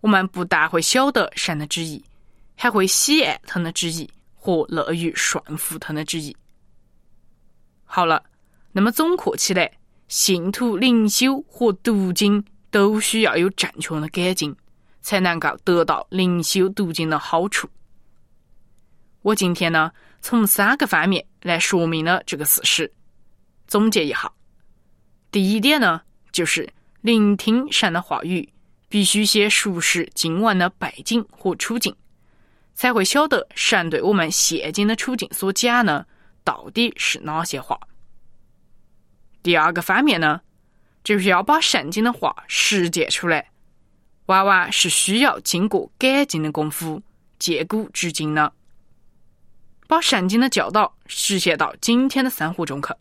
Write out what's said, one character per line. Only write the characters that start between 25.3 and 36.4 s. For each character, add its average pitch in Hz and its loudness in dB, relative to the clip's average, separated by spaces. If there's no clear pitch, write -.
第 196 0
一 220 0
点 285 4
呢， 175 0
就 180 -2
是 - -4
聆 214 4
听 247 0
神 185 0
的 175 -2
话 - -6
语， 175 -6
必 208 2
须 208 2
先 208 2
熟 190 0
识 170 -2
经 165 -2
文 214 2
的 180 2
背 - -8
景 226 0
和 - -4
处 - -4
境， - -4
才 - 0
会 208 2
晓 294 2
得 247 0
神 175 0
对 156 -2
我 190 2
们 170 2
现 - -2
今 202 0
的 220 2
处 254 -4
境 214 -6
所 190 -4
讲 240 2
呢， 156 0